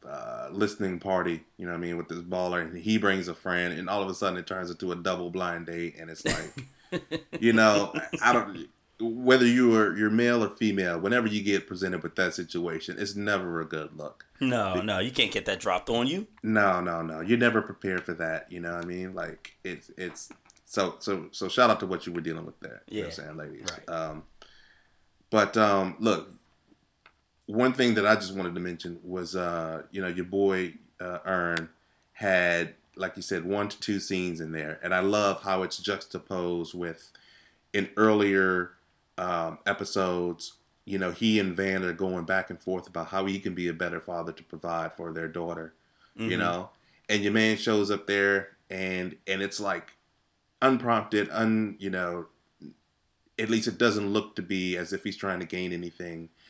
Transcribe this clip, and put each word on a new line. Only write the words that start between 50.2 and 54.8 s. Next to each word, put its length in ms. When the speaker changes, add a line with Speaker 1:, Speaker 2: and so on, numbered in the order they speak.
Speaker 1:
unprompted, 720
un-, 480
you 120
know, 340
at 120
least 180
it 100
doesn't 360
look 240
to 40
be 360
as 160